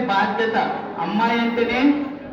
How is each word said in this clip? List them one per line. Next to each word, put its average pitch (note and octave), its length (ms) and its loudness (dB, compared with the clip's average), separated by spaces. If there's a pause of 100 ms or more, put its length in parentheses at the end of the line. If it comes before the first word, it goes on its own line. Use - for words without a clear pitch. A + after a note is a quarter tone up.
(100)
బాధ్యత, G3+ 460 0 (480)
అమ్మాయి A#3 400 0
అంటేనే A#3 360 0 (520)